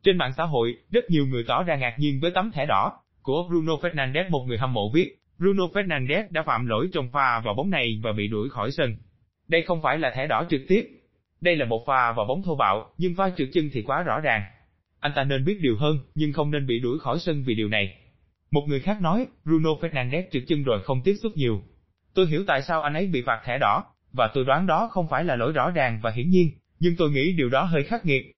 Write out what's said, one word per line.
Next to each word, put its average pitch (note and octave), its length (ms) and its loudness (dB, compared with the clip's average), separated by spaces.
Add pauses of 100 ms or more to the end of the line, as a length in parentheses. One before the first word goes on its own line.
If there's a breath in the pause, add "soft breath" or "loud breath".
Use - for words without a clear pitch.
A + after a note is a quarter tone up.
Trên F#3 160 4
mạng C3 180 -2
xã D#3+ 80 0
hội, A#2+ 320 0 (140)
rất G#3+ 200 0
nhiều D3 160 4
người A#2+ 200 -2
tỏ B2+ 160 0
ra E3 140 0
ngạc A#2+ 220 -2
nhiên C#3 220 0
với E3+ 100 0
tấm F#3 200 -2
thẻ D3+ 160 -2
đỏ G#2 260 2 (300)
của D#3+ 260 -2
Bruno E3 240 0
Fernandes. D#3+ 580 -2
Một C3+ 180 0
người A#2 100 -2
hâm C3 140 -2
mộ G#2+ 220 0
viết, - 220 0 (220)
"Bruno G3 260 2
Fernandes E3 640 -2
đã D#3+ 120 -2
phạm B2 240 0
lỗi A#2 260 0
trong C3 200 -4
pha B2+ 280 2
vào G#2+ 140 -2
bóng D#3+ 160 -2
này A#2+ 320 0
và A2+ 100 -2
bị G#2 160 -2
đuổi A2 220 -4
khỏi A#2 200 -4
sân. C3 260 -2 (520)
Đây E3 140 2
không E3 200 -2
phải D3 160 0
là C3+ 160 -2
thẻ C3 120 -2
đỏ C#3 240 0
trực C#3 180 2
tiếp. G3 200 2 (520)
Đây E3+ 160 2
là C#3 80 0
một A2+ 220 -2
pha B2+ 260 2
vào A2+ 140 0
bóng D3+ 160 -2
thô E3 140 -2
bạo, G#2+ 420 0
nhưng F3 160 -2
pha F#3+ 220 0
trượt C3+ 160 -2
chân D3+ 200 0
thì A#2 100 -4
quá C#3 200 -2
rõ C3 180 -2
ràng. A#2 220 0 (580)
Anh D3 140 0
ta C#3 100 0
nên C3+ 200 2
biết G3+ 160 0
điều B2 160 2
hơn, D3+ 220 2 (160)
nhưng D3+ 180 0
không D3 180 0
nên C#3+ 160 -2
bị A#2+ 120 0
đuổi B2+ 200 -2
khỏi C#3 200 -4
sân D#3 280 -2
vì A#2 80 0
điều G#2+ 140 -2
này." G2+ 280 -2 (560)
Một D3 160 2
người C#3 120 0
khác G3 200 -2
nói, F#3+ 260 0 (180)
"Bruno D#3+ 260 2
Fernandes D3+ 600 -2
trượt B2+ 180 -2
chân D3 160 0
rồi A2+ 180 2
không C3 220 -2
tiếp G3 180 2
xúc A3 140 -4
nhiều. A#2 260 0 (520)
Tôi F#3 120 4
hiểu D#3+ 200 0
tại C#3 160 0
sao D#3+ 200 -2
anh D3 120 -2
ấy F#3 120 -2
bị D3 160 -2
phạt A#2 220 -2
thẻ B2 140 -4
đỏ, B2+ 260 2 (280)
và A#2 220 2
tôi C3 100 2
đoán D3 220 2
đó F#3 260 2
không E3+ 160 -2
phải C#3+ 160 0
là C#3+ 120 0
lỗi A#2+ 160 0
rõ D3 180 0
ràng B2+ 320 0
và A2+ 80 -2
hiển B2 200 -2
nhiên, F3+ 200 6 (300)
nhưng E3+ 160 2
tôi D#3+ 140 2
nghĩ D3 220 2
điều C#3+ 160 0
đó C3 140 2
hơi E3 200 0
khắc A3+ 240 -4
nghiệt." C3+ 180 2 (140)